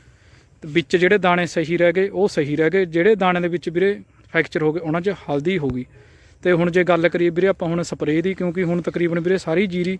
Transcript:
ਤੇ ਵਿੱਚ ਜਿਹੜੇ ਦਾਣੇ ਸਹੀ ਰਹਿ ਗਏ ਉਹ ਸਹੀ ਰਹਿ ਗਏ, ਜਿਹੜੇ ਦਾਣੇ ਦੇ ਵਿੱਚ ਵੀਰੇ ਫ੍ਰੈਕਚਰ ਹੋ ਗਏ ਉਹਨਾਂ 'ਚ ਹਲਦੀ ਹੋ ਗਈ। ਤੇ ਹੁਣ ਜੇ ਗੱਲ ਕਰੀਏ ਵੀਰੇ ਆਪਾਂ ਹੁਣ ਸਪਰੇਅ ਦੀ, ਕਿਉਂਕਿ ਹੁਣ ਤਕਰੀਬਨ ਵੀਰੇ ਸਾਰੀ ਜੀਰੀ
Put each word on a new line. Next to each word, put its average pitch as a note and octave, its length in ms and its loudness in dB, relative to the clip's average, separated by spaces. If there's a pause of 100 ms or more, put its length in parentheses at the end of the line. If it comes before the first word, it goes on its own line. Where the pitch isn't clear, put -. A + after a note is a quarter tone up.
(640)
ਤੇ E3 60 -14
ਵਿੱਚ E3 280 -2
ਜਿਹੜੇ F#3 220 4
ਦਾਣੇ F3 300 2
ਸਹੀ E3 280 -2
ਰਹਿ F3 160 4
ਗਏ F#3+ 160 0
ਉਹ F#3+ 200 0
ਸਹੀ D3 280 -2
ਰਹਿ D#3 140 2
ਗਏ, F#3+ 160 2
ਜਿਹੜੇ E3+ 300 4
ਦਾਣੇ F#3 240 2
ਦੇ F3 80 -2
ਵਿੱਚ E3+ 200 -4
ਵੀਰੇ F3+ 240 0 (380)
ਫ੍ਰੈਕਚਰ D#3+ 320 0
ਹੋ D#3 100 2
ਗਏ E3+ 80 -4
ਉਹਨਾਂ E3 200 -2
'ਚ F#3 200 -2
ਹਲਦੀ D#3 380 -2
ਹੋ C#3+ 100 -2
ਗਈ। B2+ 160 -6 (580)
ਤੇ F3+ 100 2
ਹੁਣ F3 180 2
ਜੇ F3+ 140 2
ਗੱਲ E3+ 240 2
ਕਰੀਏ F3 220 0
ਵੀਰੇ F3 180 0
ਆਪਾਂ F3+ 200 -2
ਹੁਣ E3+ 160 -2
ਸਪਰੇਅ D#3 380 -2
ਦੀ, F#3+ 120 -2
ਕਿਉਂਕਿ F3+ 300 -2
ਹੁਣ F3 180 0
ਤਕਰੀਬਨ E3+ 380 -2
ਵੀਰੇ F3+ 180 0
ਸਾਰੀ E3+ 300 -2
ਜੀਰੀ F3+ 320 -4